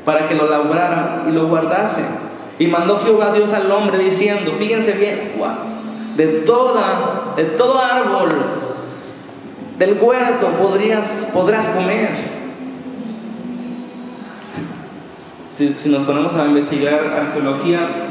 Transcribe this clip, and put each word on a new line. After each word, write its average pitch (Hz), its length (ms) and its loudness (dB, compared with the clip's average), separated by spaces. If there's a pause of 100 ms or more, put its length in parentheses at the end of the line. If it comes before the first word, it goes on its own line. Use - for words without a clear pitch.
para 156 240 2
que 170 60 2
lo 151 140 4
labrara 160 760 2
y 160 40 2
lo 160 160 2
guardase. 170 540 0 (580)
Y 170 80 4
mandó 175 320 2
Jehová 214 340 4
Dios 208 180 4
al 196 200 2
hombre 202 260 2
diciendo", 190 600 2
fíjense 214 360 2
bien, 202 440 0
guau, - 140 -2 (640)
"de 160 120 4 (180)
toda, 220 880 2
de 160 80 2
todo 247 340 2
árbol 214 520 2 (1500)
del 196 220 4
huerto 240 480 4 (140)
podrías, 208 720 0
podrás 214 360 2
comer". 196 720 -2 (3250)
Si, 143 220 2
si 151 120 -2
nos 139 140 2
ponemos 147 320 0
a 156 100 2
investigar 147 580 2
arqueología, 151 760 0 (320)